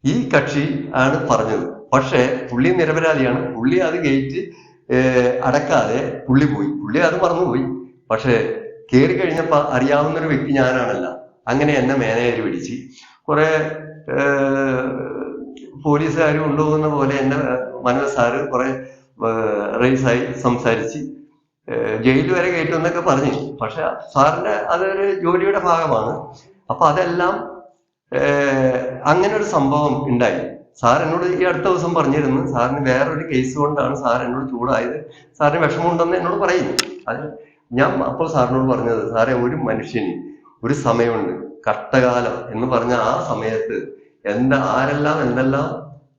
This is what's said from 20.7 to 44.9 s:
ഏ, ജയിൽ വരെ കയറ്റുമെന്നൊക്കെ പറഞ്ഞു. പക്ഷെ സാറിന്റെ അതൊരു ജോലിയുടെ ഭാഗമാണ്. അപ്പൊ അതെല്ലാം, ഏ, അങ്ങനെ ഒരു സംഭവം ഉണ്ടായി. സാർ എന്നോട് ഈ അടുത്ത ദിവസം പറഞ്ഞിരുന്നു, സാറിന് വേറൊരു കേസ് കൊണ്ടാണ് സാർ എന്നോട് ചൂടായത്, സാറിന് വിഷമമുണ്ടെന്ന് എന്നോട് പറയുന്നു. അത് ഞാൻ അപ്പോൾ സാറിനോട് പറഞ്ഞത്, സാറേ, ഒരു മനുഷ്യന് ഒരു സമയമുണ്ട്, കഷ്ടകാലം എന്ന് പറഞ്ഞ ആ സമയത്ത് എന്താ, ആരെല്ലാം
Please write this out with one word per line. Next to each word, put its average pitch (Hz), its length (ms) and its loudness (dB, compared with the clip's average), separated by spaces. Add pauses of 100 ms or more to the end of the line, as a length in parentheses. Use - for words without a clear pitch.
ഏ, 110 280 -2
ജയിൽ 131 360 2
വരെ 180 180 0
കയറ്റുമെന്നൊക്കെ 165 500 -2
പറഞ്ഞു. 139 600 0
പക്ഷെ 117 200 -6 (320)
സാറിന്റെ 160 360 4
അതൊരു 190 680 -2
ജോലിയുടെ 180 400 2
ഭാഗമാണ്. 156 840 -2 (260)
അപ്പൊ 165 160 0
അതെല്ലാം, 175 680 0 (640)
ഏ, 139 40 2 (840)
അങ്ങനെ 185 300 4
ഒരു 190 80 0
സംഭവം 139 680 0
ഉണ്ടായി. 120 440 0 (260)
സാർ 127 220 4
എന്നോട് 170 240 0
ഈ 180 180 0
അടുത്ത 180 200 0
ദിവസം 170 300 0
പറഞ്ഞിരുന്നു, 139 580 2
സാറിന് 131 340 0
വേറൊരു 143 420 0
കേസ് 127 300 -2
കൊണ്ടാണ് 143 380 0
സാർ 123 300 0
എന്നോട് 131 240 -4
ചൂടായത്, 123 560 -4 (340)
സാറിന് 160 260 2
വിഷമമുണ്ടെന്ന് 170 520 0
എന്നോട് 180 180 -2
പറയുന്നു. 185 380 0 (340)
അത് 143 260 -6 (400)
ഞാൻ - 300 2
അപ്പോൾ 143 280 -2
സാറിനോട് 127 460 2
പറഞ്ഞത്, 113 380 -2
സാറേ, 117 180 2
ഒരു 120 220 0
മനുഷ്യന് 110 800 -4 (300)
ഒരു 131 100 0
സമയമുണ്ട്, 117 960 0
കഷ്ടകാലം 120 840 0
എന്ന് 117 160 -4
പറഞ്ഞ 123 260 0
ആ 117 360 0
സമയത്ത് 110 760 -4 (220)
എന്താ, 127 320 2
ആരെല്ലാം 147 640 0